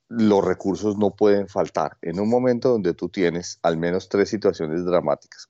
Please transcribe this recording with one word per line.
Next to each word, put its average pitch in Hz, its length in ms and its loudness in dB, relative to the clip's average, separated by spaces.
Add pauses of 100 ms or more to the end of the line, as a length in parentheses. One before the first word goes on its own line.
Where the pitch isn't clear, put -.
los 107 360 2
recursos 95 540 -2
no 104 140 0
pueden 101 360 2
faltar. 82 540 -4
En 85 180 -6
un 104 100 -2
momento 123 400 0
donde 95 240 0
tú 87 160 -6
tienes 87 520 -2
al 85 160 0
menos 87 320 -2
tres 101 200 2
situaciones 90 540 -2
dramáticas. 82 680 -2